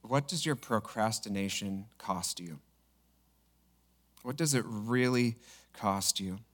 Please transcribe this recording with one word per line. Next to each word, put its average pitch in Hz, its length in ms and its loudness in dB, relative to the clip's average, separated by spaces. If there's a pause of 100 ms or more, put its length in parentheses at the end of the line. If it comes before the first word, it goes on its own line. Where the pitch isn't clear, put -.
What 139 240 2
does 160 180 -4
your 151 100 2
procrastination 101 1300 -2 (100)
cost - 420 -4
you? 82 200 -12 (1600)
What 127 140 -4
does 156 180 2
it 120 140 4
really 120 720 2 (360)
cost 98 460 0
you? 95 180 -4 (160)